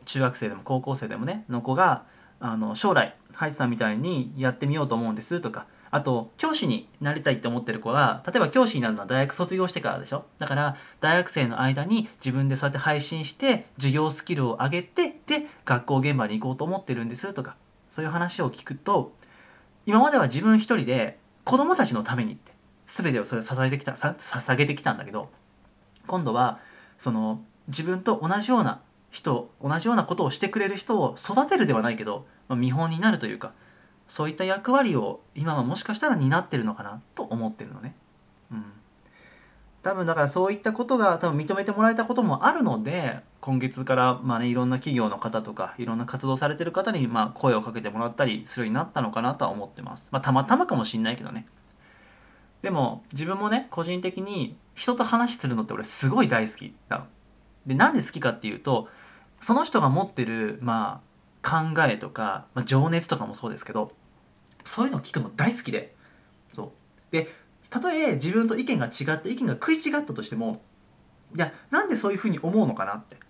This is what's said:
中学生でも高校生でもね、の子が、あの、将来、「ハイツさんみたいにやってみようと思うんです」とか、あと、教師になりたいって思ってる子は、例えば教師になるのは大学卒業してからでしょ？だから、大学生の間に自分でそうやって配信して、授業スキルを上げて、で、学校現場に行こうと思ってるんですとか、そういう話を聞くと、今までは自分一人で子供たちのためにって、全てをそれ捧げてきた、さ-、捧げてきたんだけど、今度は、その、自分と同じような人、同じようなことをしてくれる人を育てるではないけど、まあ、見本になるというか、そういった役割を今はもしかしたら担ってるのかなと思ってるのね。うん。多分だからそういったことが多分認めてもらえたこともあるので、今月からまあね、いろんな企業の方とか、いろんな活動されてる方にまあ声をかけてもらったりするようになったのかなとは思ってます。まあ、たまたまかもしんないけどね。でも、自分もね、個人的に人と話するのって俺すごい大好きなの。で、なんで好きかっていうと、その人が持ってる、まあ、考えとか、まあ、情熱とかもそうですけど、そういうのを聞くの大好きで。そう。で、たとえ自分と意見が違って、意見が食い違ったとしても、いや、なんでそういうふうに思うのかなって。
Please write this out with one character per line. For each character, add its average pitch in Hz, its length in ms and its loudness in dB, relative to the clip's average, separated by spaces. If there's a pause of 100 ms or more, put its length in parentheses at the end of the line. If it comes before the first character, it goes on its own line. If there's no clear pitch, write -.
中 135 160 -4
学 123 160 0
生 107 120 -4
で 101 60 -6
も 95 80 -14
高 131 180 -2
校 135 140 -4
生 120 120 -8
で 107 100 -8
も 113 80 -6
ね、 208 240 -6
の 123 120 -4
子 131 140 -2
が、 175 280 4 (360)
あ 117 160 -4
の、 110 200 -2
将 196 180 2
来、 117 220 2 (180)
「ハ 156 140 -4
イ 151 40 -4
ツ 147 60 -10
さ 131 100 0
ん - 20 0
み 117 80 -2
た 110 140 0
い 107 60 -4
に 147 400 -4
や 131 140 0
っ 127 60 -12
て 143 100 -2
み 143 80 2
よ 151 80 0
う 139 40 -2
と 117 80 -2
思 117 140 -2
う 107 40 -2
ん - 20 -4
で 110 60 -8
す」 175 200 -6
と 113 100 -6
か、 - 140 -12 (260)
あ 143 100 0
と、 120 360 -2
教 320 180 0
師 208 120 -2
に 110 200 -2 (140)
な 147 120 0
り 151 80 -6
た 143 100 4
い 123 40 2
っ 110 40 -6
て - 80 -4
思 120 120 -2
っ 117 40 -6
て 117 80 -4
る 107 80 -6
子 110 100 -6
は、 131 360 2
例 - 120 -4
え - 20 4
ば 156 100 4
教 254 160 6
師 214 120 -2
に 123 40 2
な 117 80 2
る 107 60 0
の 101 60 -8
は 98 40 -10
大 131 220 2
学 - 80 -8
卒 180 200 -2
業 185 120 2
し 175 60 -8
て - 80 -6
か - 100 -2
ら - 80 -6
で 120 60 -12
し - 80 -8
ょ？ 143 120 -6 (140)
だ 147 80 -4
か 135 80 -2
ら、 143 200 0 (260)
大 165 160 4
学 180 120 2
生 131 180 0
の 120 140 -2
間 135 240 2
に 220 220 2 (160)
自 131 120 0
分 139 120 2
で 135 80 2
そ 139 100 -2
う - 20 0
や - 20 0
っ - 20 0
て 143 60 -6
配 151 240 0
信 156 240 -6
し - 80 -12
て、 - 420 2
授 135 180 2
業 151 160 2
ス 151 140 -6
キ 175 120 -4
ル 135 120 2
を 113 80 0
上 131 140 0
げ 175 140 -2
て、 - 440 -2
で、 294 200 0 (180)
学 123 200 2
校 139 140 2
現 143 160 2
場 113 120 0
に 107 120 -4
行 127 80 -4
こ 131 60 -4
う 131 40 -6
と 151 80 -4
思 185 120 -2
っ 190 60 -8
て 127 120 -4
る 117 100 -4
ん 117 40 -6
で 120 60 -8
す 196 180 -10
と 135 100 -6
か、 113 120 -14 (340)
そ - 120 -8
う 156 40 -4
い - 20 -4
う 147 40 -4
話 175 300 -2
を 135 80 0
聞 - 160 -10
く 139 100 -8
と、 170 380 0 (720)
今 214 140 6
ま 294 120 8
で 285 60 6
は 156 100 6
自 127 140 0
分 220 180 8
一 226 160 2
人 170 100 2
で 123 340 0 (240)
子 254 140 4
供 320 180 4
た 277 100 4
ち - 80 -2
の 110 100 0
た 123 120 -2
め 120 100 0
に 107 80 -6
っ - 40 -12
て、 - 160 -20 (340)
全 165 240 -2
て 123 80 2
を 101 60 -2
そ - 100 -4
れ 110 60 -2
捧 131 280 0
げ 143 80 0
て - 20 -8
き - 60 -12
た、 139 100 -6
さ-、 - 240 -2
捧 - 360 -2
げ 143 100 4
て 147 100 -2
き - 80 -12
た 214 100 2
ん 208 40 -6
だ - 80 -12
け 98 60 -14
ど、 104 180 -8 (800)
今 185 160 -2
度 123 100 0
は、 123 260 2 (380)
そ 127 140 -4
の、 110 300 -2 (260)
自 151 160 -6
分 185 180 -2
と - 200 0
同 180 180 0
じ 220 120 -2
よ 240 80 6
う 180 40 4
な - 180 -2 (280)
人、 - 400 -4 (120)
同 143 180 0
じ 170 80 -2
よ 240 60 4
う 226 40 4
な 214 60 4
こ 202 120 -2
と 170 100 2
を 131 60 0
し - 80 -10
て - 100 0
く 220 100 -2
れ 196 80 2
る 196 80 -2
人 208 240 0
を 135 180 2
育 262 300 0
て 381 100 4
る 233 80 4
で 143 80 2
は 110 80 4
な 117 100 0
い 110 40 -4
け 110 80 -8
ど、 101 220 -6 (220)
ま 131 80 -2
あ、 120 40 0
見 127 120 2
本 160 180 2
に 165 100 -2
な 220 120 6
る 170 80 0
と 120 80 -6
い 104 60 -6
う 104 60 -10
か、 - 140 -12 (540)
そ - 180 -4
う 156 40 -2
い 151 40 -6
っ - 20 -12
た 190 80 -4
役 196 280 0
割 254 240 4
を 101 260 -2 (140)
今 151 200 -2
は 131 80 0
も 135 120 -2
し - 80 -8
か 214 120 -6
し 220 40 -10
た 302 100 2
ら 247 60 4
担 147 240 4
っ 185 80 -4
て 147 100 -2
る 113 80 0
の 107 100 -2
か 104 80 -14
な 104 180 -12 (140)
と - 80 -8
思 113 260 -4
っ 110 40 -8
て 110 100 -16
る 107 100 -14
の 101 80 -16
ね。 120 140 -12 (560)
う 113 40 -10
ん。 107 80 -8 (1200)
多 190 120 -2
分 185 120 -2
だ 165 100 0
か 156 60 2
ら 143 80 4
そ 185 200 2
う 208 40 0
い - 20 -2
っ 202 60 -10
た 220 100 0
こ 233 140 -4
と 254 120 2
が 190 220 6
多 175 100 2
分 143 80 2
認 151 180 -2
め 196 100 -2
て 208 60 0
も 208 120 2
ら 226 80 8
え 226 40 -2
た 226 100 0
こ - 80 -2
と 247 100 2
も 170 220 2
あ 285 60 8
る 320 120 0
の 107 200 0
で、 143 360 -4 (220)
今 131 180 0
月 131 240 -4
か 131 120 2
ら 127 280 4
ま 123 140 0
あ - 20 -2
ね、 120 80 0
い 120 60 0
ろ 123 100 2
ん 127 60 2
な 127 80 0
企 135 180 -2
業 113 140 2
の 101 100 -4
方 110 220 -2
と 107 120 -12
か、 92 240 -8
い 120 80 -6
ろ 117 100 -2
ん - 20 -2
な 123 80 -4
活 135 200 -6
動 131 120 2
さ 147 100 0
れ 147 80 -2
て 170 80 -6
る 165 80 -2
方 190 200 0
に 135 160 0
ま 113 160 2
あ 104 60 2
声 127 240 2
を 110 80 2
か 110 120 -10
け 113 80 -8
て 104 80 -6
も 107 100 -6
ら 117 80 -2
っ 117 80 -8
た 147 100 0
り 107 220 -2
す - 140 -8
る 110 60 -2
よ - 0 -
う - 20 -2
に 110 60 0
な 156 80 0
っ - 100 -10
た 143 80 -2
の 107 100 -2
か 113 100 -2
な 131 140 0
と - 100 -2
は 85 60 -2
思 101 140 -8
っ - 40 -16
て - 120 -18
ま - 160 -12
す。 - 140 -20
ま 135 80 -2
あ、 - 20 -2
た 131 100 2
ま 135 140 4
た 240 100 6
ま 359 120 2
か - 80 -2
も 113 100 0
し 110 120 -4
ん 110 60 0
な 113 80 2
い 117 60 -6
け 110 60 -14
ど - 80 -12
ね。 110 160 -12 (1120)
で 190 100 -2
も、 131 400 0
自 143 140 -6
分 190 120 -2
も 208 120 0
ね、 262 220 0
個 170 120 -4
人 180 180 -4
的 185 200 -4
に 190 340 -6 (180)
人 - 220 -2
と 247 80 0
話 233 340 2
す - 80 -8
る 123 100 0
の 110 80 0
っ - 20 -4
て 107 80 -8
俺 104 100 -6
す - 240 -4
ご 226 160 4
い 135 60 4
大 113 180 2
好 - 80 -12
き - 180 -14 (140)
な - 120 -4
の。 - 60 -12 (600)
で、 135 80 0
な 226 160 8
ん - 20 -2
で 269 80 2
好 139 100 -10
き - 100 -10
か 127 80 2
っ 113 100 -4
て 110 80 -8
い 104 80 -4
う - 40 -12
と、 117 280 0 (540)
そ 226 120 2
の 285 120 4
人 214 160 2
が 139 80 6
持 165 140 4
っ - 60 -4
て 131 140 -4
る、 113 380 -2
ま 113 400 -2 (400)
あ、 160 320 0
考 151 100 0
え 113 140 4
と 98 120 -10
か、 104 440 -6
ま 127 80 -4
あ、 110 40 -6
情 135 240 6
熱 165 200 0
と - 80 0
か 123 80 -6
も 107 100 -10
そ 113 140 -8
う - 20 -6
で 107 60 -12
す - 80 -18
け 107 80 -10
ど、 107 180 -2 (720)
そ - 200 -2
う - 20 4
い 269 40 0
う - 40 -2
の - 60 -2
を - 20 -4
聞 - 120 -14
く 156 60 -2
の 113 160 -4
大 233 180 2
好 - 80 -8
き - 120 -6
で。 - 200 -6 (600)
そ 104 180 -12 (400)
う。 - 0 -
で、 160 160 0 (420)
た 247 100 -4
と 359 100 0
え 302 260 2
自 135 140 -2
分 226 180 4
と 220 80 0
意 254 100 -2
見 247 120 0
が 127 80 0
違 147 300 -2
っ - 60 -6
て、 - 80 -6
意 262 60 -2
見 262 120 -2
が 170 60 0
食 - 200 0
い 320 40 4
違 311 120 -6 (100)
っ 294 60 -4
た - 80 -8
と - 100 -8
し - 60 -12
て 233 60 -6
も、 113 260 -4 (760)
い 165 40 -2
や、 170 120 0 (200)
な 349 120 4
ん 392 60 -2
で 269 60 2
そ 214 140 0
う - 40 2
い - 20 0
う - 20 -4
ふ - 80 -6
う 214 40 2
に 165 100 0
思 196 240 4
う 147 40 4
の 113 80 -2
か 95 100 -4
な 101 80 -4
っ 107 100 -10
て。 - 140 -20 (120)